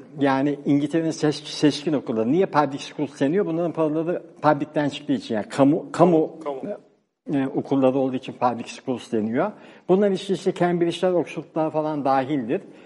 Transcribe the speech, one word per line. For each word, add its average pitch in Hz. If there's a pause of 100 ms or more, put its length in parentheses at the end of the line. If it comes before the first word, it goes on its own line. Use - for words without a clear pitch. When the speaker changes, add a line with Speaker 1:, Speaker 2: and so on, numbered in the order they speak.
(200)
Speaker 1:
yani 139
İngiltere'nin 151
seç-, 151
seçkin -
okulları, 117
niye 180
public 143
schools -
deniyor? 170
Bunların 165
paraları 160 (180)
public'ten 147
çıktığı -
için, 117
yani 104
kamu, 143
kamu, 160
Speaker 2:
Kamu. 139 (720)
Speaker 1:
E, 135
okulları 131
olduğu 131
için 123
public 120
schools -
deniyor. 120 (380)
Bunların 196
içinde 185
işte 180
Cambridge'ler, 175
Oxford'lar 160
falan 151
dahildir. 135 (240)